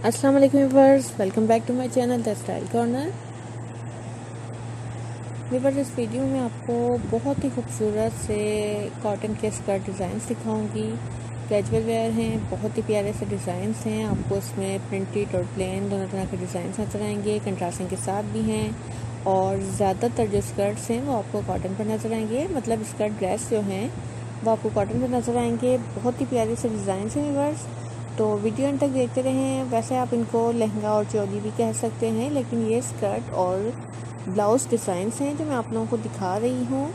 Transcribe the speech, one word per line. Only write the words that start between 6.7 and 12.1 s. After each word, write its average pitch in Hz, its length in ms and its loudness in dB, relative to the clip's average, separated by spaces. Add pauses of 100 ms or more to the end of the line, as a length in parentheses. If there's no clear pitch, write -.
बहुत 254 340 0
ही 269 60 2
खूबसूरत 220 720 -2
से 214 140 -2 (680)
कॉटन 214 320 -2
के 214 160 0
स्कर्ट 196 360 -2
डिज़ाइंस 196 420 -4
दिखाऊंगी। 214 580 -2 (600)
कैजुअल 214 340 2
वेयर 226 300 2